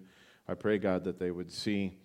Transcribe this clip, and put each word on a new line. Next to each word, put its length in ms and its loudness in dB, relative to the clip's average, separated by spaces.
I 60 -4
pray, 240 2
God, 280 2
that 140 -2
they 120 0
would 200 -6
see, 540 0